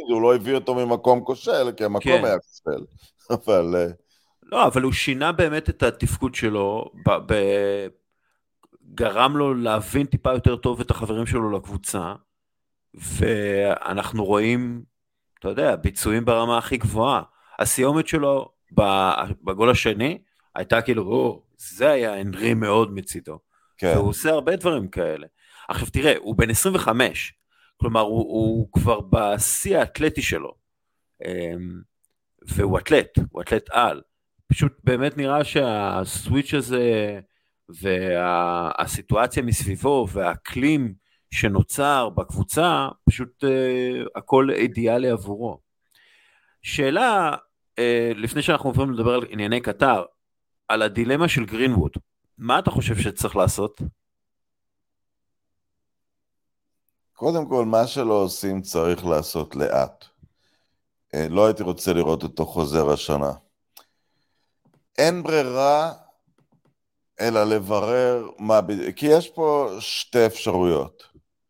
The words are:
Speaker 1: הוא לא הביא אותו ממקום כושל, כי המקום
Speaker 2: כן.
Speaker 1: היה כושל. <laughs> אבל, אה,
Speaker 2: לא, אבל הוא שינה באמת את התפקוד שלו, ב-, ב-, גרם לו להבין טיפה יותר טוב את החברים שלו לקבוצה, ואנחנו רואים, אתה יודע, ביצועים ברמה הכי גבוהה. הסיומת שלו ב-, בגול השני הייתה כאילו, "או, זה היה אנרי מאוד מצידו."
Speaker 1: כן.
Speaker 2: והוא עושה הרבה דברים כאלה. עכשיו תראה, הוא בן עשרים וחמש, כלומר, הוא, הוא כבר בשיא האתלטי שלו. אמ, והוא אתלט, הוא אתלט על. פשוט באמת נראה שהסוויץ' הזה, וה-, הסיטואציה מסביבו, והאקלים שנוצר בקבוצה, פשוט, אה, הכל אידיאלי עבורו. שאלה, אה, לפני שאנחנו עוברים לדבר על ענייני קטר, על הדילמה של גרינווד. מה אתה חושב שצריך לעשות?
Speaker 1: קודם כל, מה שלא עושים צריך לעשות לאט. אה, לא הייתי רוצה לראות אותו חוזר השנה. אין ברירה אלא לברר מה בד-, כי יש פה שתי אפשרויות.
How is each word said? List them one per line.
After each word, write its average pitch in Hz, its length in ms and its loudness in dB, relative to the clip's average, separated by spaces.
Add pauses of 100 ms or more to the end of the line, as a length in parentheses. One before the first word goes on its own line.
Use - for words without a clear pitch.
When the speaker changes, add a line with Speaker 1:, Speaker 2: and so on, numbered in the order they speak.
(100)
Speaker 1:
הוא 113 120 2
לא 120 120 8
הביא 120 200 0
אותו 131 200 0
ממקום 123 500 2
כושל, 131 520 0
כי 110 80 -4
המקום 104 280 0
Speaker 2:
כן. 123 120 4
Speaker 1:
היה 104 140 2
כושל. - 460 -8 (240)
<laughs> - 340 -6
אבל, 90 340 2
אה, 87 100 2 (560)
Speaker 2:
לא, 220 240 2
אבל 127 160 2
הוא 131 100 0
שינה 143 400 -2
באמת 156 360 -2
את - 140 -2
התפקוד 127 520 -2
שלו, 104 560 -2 (160)
ב-, 98 260 2
ב-, 101 540 0 (1080)
גרם 117 420 2
לו 143 180 0
להבין 117 520 -2
טיפה - 260 0
יותר 123 240 2
טוב 120 240 -2
את 123 100 -4
החברים 110 360 -4
שלו 110 240 -2
לקבוצה, 98 640 -6 (800)
ואנחנו 101 1300 -2
רואים, 120 580 0 (560)
אתה 92 100 -8
יודע, 117 280 0
ביצועים 107 480 -2
ברמה 117 340 2
הכי 123 180 -4
גבוהה. 110 460 0 (360)
הסיומת 139 500 0
שלו 143 460 -2 (200)
ב-, 95 380 4 (300)
בגול 98 280 2
השני 117 480 0 (360)
הייתה 113 280 0
כאילו, 113 200 -2
"או, 117 400 -4 (140)
זה 127 340 0
היה 110 300 0
אנרי 101 340 -2
מאוד 110 400 0
מצידו." 78 440 -12 (400)
Speaker 1:
כן. 90 180 0
Speaker 2:
והוא 101 120 2
עושה 151 220 -2
הרבה 160 260 0
דברים 151 320 -2
כאלה. 78 380 -6 (420)
עכשיו 110 200 -6
תראה, 131 300 4
הוא 104 180 -6
בן 113 140 2
עשרים 190 240 2
וחמש, 117 580 0 (440)
כלומר, 113 240 0
הוא, 110 180 0
הוא 110 540 0
כבר 110 280 2
בשיא 107 800 0
האתלטי 151 440 -2
שלו. 73 320 -4 (720)
אמ, 87 560 -8 (600)
והוא 95 360 0
אתלט, 113 400 2 (120)
הוא - 120 -8
אתלט - 280 -2
על. 95 320 0 (440)
פשוט - 260 0 (120)
באמת 127 320 0
נראה 143 280 0
שהסוויץ' 107 1120 -2
הזה, 117 680 0 (480)
וה-, 87 1120 -2
הסיטואציה 110 640 -2
מסביבו, 120 680 0
והאקלים 113 840 -2 (360)
שנוצר 120 760 0
בקבוצה, 139 800 -2 (160)
פשוט, - 400 0
אה, 127 580 0 (140)
הכל 131 340 4
אידיאלי 120 600 0
עבורו. 101 500 -6 (1000)
שאלה, 175 760 0 (420)
אה, 117 380 2
לפני 117 260 -4
שאנחנו 143 280 0
עוברים 135 200 0
לדבר 120 240 0
על 123 140 0
ענייני 107 320 -2
קטר, 113 420 2 (640)
על 110 140 2
הדילמה 117 460 0
של 120 160 -2
גרינווד. 110 460 0 (480)
מה 123 200 2
אתה - 120 0
חושב 110 260 -2
שצריך 101 400 -4
לעשות? 98 440 0 (3250)
Speaker 1:
קודם 156 360 -2
כל, 123 160 2
מה 113 220 4
שלא 120 280 0
עושים 95 480 0
צריך 85 440 0
לעשות 76 500 -2
לאט. 67 480 -2 (1120)
אה, 80 140 -2
לא 98 180 4
הייתי 107 160 2
רוצה 90 300 -2
לראות 80 300 2
אותו 78 240 -6
חוזר 76 440 0
השנה. 71 420 -2 (1700)
אין 165 240 2
ברירה 147 680 2 (1300)
אלא 110 240 2
לברר 107 840 0 (100)
מה 107 220 4
בד-, 95 360 -4
כי 147 100 -4
יש 165 220 6
פה 147 400 0 (120)
שתי - 460 0
אפשרויות. 90 840 0 (420)